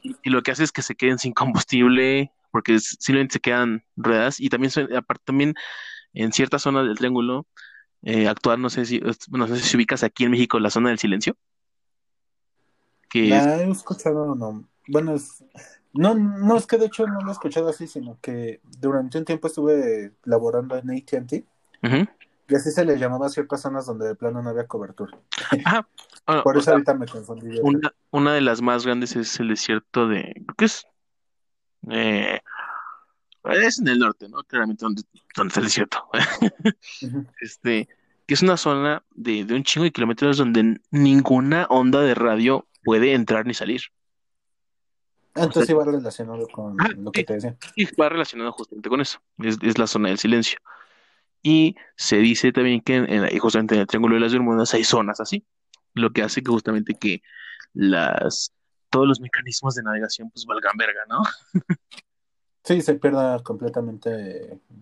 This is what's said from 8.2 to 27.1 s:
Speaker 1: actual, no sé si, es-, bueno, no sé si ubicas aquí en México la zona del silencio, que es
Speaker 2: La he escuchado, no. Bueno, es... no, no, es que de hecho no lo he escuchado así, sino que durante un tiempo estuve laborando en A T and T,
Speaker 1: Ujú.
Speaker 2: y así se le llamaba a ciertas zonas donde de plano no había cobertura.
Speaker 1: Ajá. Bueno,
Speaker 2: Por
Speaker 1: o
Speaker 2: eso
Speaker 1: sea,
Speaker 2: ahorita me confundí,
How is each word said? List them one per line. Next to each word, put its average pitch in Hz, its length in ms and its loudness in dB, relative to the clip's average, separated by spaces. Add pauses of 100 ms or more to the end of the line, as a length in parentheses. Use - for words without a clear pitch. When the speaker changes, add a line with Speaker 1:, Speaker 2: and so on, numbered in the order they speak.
Speaker 1:
actual, 117 340 0
no 123 80 -2
sé 123 160 -4
si, 117 180 -2
es-, - 240 -6
bueno, 123 200 -2
no 120 80 -2
sé 123 80 -4
si - 120 2
ubicas 123 280 2
aquí 117 200 0
en 123 80 2
México 120 280 2
la 104 100 2
zona 120 200 2
del 110 100 -2
silencio, 104 360 -2 (1700)
que 107 280 4
es 143 100 4
Speaker 2:
La 151 160 2
he 190 80 0
escuchado, 151 640 -2
no. 107 340 -8 (180)
Bueno, 156 280 0
es... - 300 -8 (480)
no, 185 220 4
no, 208 420 2
es 214 100 0
que 233 120 2
de 220 80 4
hecho 214 200 -2
no 202 160 -6
lo 196 80 -6
he - 20 -6
escuchado 165 360 -4
así, 160 180 -6
sino 123 340 -12
que 120 440 -10
durante 135 540 -4
un 160 60 -4
tiempo 165 220 -4
estuve 139 680 0 (100)
laborando 120 520 0
en 127 140 -8
A 127 40 -4 (100)
T - 120 -4
and 123 120 -6
T, - 180 -6 (360)
Speaker 1:
Ujú. 131 240 2 (420)
Speaker 2:
y 139 60 4
así 143 160 0
se 170 140 2
le 143 140 2
llamaba 127 280 -2
a - 40 -2
ciertas 143 320 -6
zonas 135 240 -6
donde 110 220 -6
de 107 60 -4
plano 120 280 -6
no 120 80 -6
había 117 160 -6
cobertura. - 520 -12 (460)
Speaker 1:
Ajá. 220 240 0 (380)
Bueno, 151 160 2
Speaker 2:
Por 139 140 0
Speaker 1:
o 143 40 6
Speaker 2:
eso 156 100 2
Speaker 1:
sea, 151 40 8
Speaker 2:
ahorita 143 200 2
me 123 140 -6
confundí, 113 480 -14